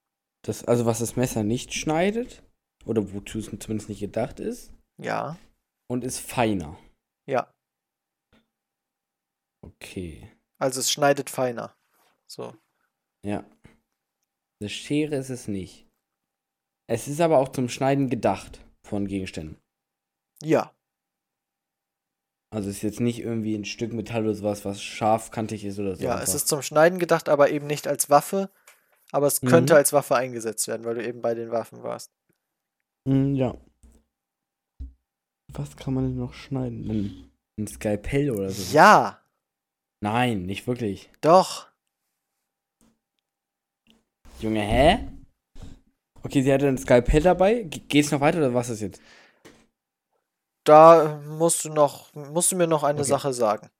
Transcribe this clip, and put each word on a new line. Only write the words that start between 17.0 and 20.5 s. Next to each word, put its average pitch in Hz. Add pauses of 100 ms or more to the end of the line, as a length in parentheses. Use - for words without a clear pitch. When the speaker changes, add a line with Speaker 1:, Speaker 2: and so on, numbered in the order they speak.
Speaker 1:
ist 147
aber 160
auch 139
zum 127
Schneiden 135
gedacht 101 (240)
von 101
Gegenständen. 92 (840)
Speaker 2:
Ja. 147 (1800)